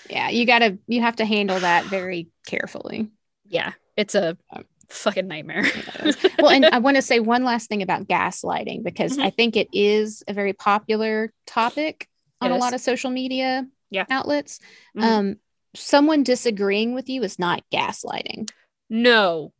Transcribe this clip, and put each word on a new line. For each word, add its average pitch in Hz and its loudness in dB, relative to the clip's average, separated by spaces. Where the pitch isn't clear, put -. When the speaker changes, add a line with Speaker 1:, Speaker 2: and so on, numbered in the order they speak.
Speaker 1:
Yeah, 127 -4
you 233 0
gotta, 233 4
you 233 0
have 233 0
to 220 -2
handle 202 0
that 175 4
very 185 -6
carefully. - -8
Speaker 2:
Yeah, - -4
it's 208 -2
a 175 0
Speaker 1:
Um, - -16
Speaker 2:
fucking 196 -4
nightmare. 156 -6
Speaker 1:
it - -6
is. 302 0
Well, - 8
and 269 8
Speaker 2:
<laughs> 294 6
Speaker 1:
I 247 4
wanna 269 4
say 240 2
one 233 2
last 240 -2
thing 208 -2
about 185 -2
gaslighting, 185 -2
because - -4
Speaker 2:
Mm-hmm. 269 -2
Speaker 1:
I 196 0
think 226 0
it 202 0
is 214 0
a 208 -6
very 202 -2
popular 220 0
topic 285 -2
on - 0
Speaker 2:
It 254 0
Speaker 1:
a - 2
Speaker 2:
is. 254 0
Speaker 1:
lot 247 0
of 254 -6
social 254 -2
media 262 -2
Speaker 2:
Yeah. 190 -2
Speaker 1:
outlets. 285 -2
Speaker 2:
Mm-hmm. 220 0
Speaker 1:
Um, 214 2
someone 294 4
disagreeing 220 0
with 262 -8
you 262 -6
is 190 -6
not 175 -2
gaslighting. - -6
Speaker 2:
No, 220 2